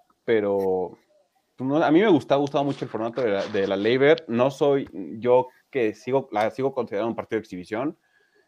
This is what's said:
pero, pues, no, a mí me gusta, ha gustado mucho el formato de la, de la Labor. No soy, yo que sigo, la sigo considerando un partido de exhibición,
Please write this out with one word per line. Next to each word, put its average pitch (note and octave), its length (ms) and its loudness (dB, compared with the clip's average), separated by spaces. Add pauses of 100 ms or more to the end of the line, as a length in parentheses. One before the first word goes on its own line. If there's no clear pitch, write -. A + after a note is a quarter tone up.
(240)
pero, G2 720 0 (580)
pues, B2+ 140 -6
no, D3+ 140 2
a C3+ 80 2
mí D#3+ 80 6
me G#3+ 100 4
gusta, D3 260 4
ha - 20 4
gustado C#3+ 260 0
mucho C#3 220 -6
el B2 60 -14
formato A#2 300 -6
de A2+ 100 2
la, G2 160 0
de G2+ 200 -2
la G2 80 0
Labor. C3 520 2
No B2 240 0
soy, C#3 360 0 (320)
yo B2 280 4 (220)
que A2 240 -2
sigo, - 380 -4
la G#2 200 0
sigo C3 220 -4
considerando A2 360 -4
un G#2+ 60 -6
partido A2 240 -6
de G#2 40 -10
exhibición, G#2+ 540 -8 (500)